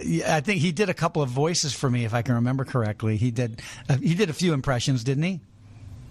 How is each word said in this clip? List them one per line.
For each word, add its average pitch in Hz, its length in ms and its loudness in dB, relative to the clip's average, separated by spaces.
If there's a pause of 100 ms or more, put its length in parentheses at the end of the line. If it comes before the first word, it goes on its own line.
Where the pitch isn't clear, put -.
yeah, 165 320 0
I 151 40 2
think 185 200 0
he 131 120 2
did 180 180 0
a - 40 0
couple 165 280 0
of 127 80 -2
voices 147 420 0
for - 160 0
me, 120 160 2
if 107 80 -2
I 120 80 2
can 120 140 2
remember 123 320 2
correctly. 110 500 0
He 120 140 2
did, 113 320 -4 (260)
uh, 139 80 4
he 180 180 2
did 190 140 2
a 143 60 -4
few 175 180 2
impressions, 131 520 0
didn't 139 200 0
he? 180 160 -2 (720)